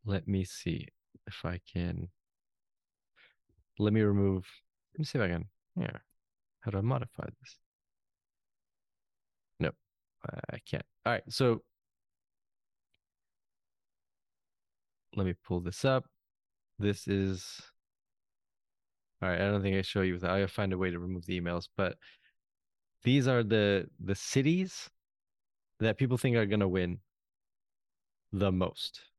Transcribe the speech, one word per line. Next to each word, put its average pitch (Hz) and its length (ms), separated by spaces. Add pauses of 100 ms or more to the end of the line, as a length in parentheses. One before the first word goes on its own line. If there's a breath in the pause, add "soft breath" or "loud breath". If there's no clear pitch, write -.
let 95 220
me 95 160
see 78 420 (400)
if - 180
I 90 220
can, 87 440 (1700 soft breath)
let 104 140
me 110 100
remove, 98 440 (460)
let - 80
me 151 40
see - 140
if 110 60
I 90 40
can, 85 200 (280)
yeah. - 220 (640)
How 110 100
do 98 80
I 101 40
modify 123 420 (160)
this? - 180 (2000)
No, 73 100 (840)
I - 80
can't. - 240 (220)
All 117 60
right, 113 180
so 120 320 (3500)
let 98 100
me 87 80 (100)
pull 90 160
this 87 240
up. 131 200 (720)
This 101 280
is, 98 540 (1600)
all 92 60
right, 87 120
I 98 60
don't 101 160
think 98 140
I 95 60
show 98 200
you 92 120
without, 87 180
I'll 98 160
find 98 240
a 92 60
way 92 120
to 87 80
remove 90 280
the 90 140
emails, 87 360
but 95 200 (1080 loud breath)
these 131 240
are 120 140
the, 101 440 (160)
the 98 120
cities 170 760 (880)
that 110 180
people 127 180
think 120 200
are 110 100
gonna 101 220
win 90 300 (1300)
the 98 180
most. - 500 (180)